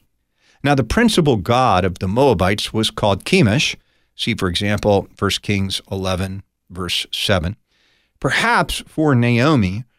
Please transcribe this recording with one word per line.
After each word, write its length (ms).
Now, 120
the 100
principal 520
god 460
of 160
the 100
Moabites 640
was 160
called 340
Chemosh. 500
See, 200
for 140
example, 680
First 240
Kings 400
eleven, 520
verse 420
seven. 460
Perhaps 680
for 280
Naomi, 680